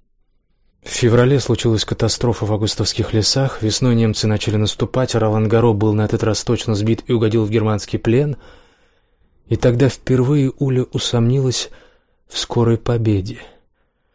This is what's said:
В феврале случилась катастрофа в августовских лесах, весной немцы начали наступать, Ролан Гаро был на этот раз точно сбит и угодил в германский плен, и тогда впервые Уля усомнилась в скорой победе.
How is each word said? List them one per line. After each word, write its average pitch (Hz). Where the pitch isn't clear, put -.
В -
феврале 123
случилась 113
катастрофа -
в 104
августовских 107
лесах, 127
весной 117
немцы 113
начали 107
наступать, 123
Ролан 110
Гаро 113
был 107
на 107
этот 107
раз 107
точно 113
сбит 110
и 127
угодил 113
в 101
германский 107
плен, 127
и 113
тогда 123
впервые 131
Уля 131
усомнилась 123
в -
скорой 117
победе. 110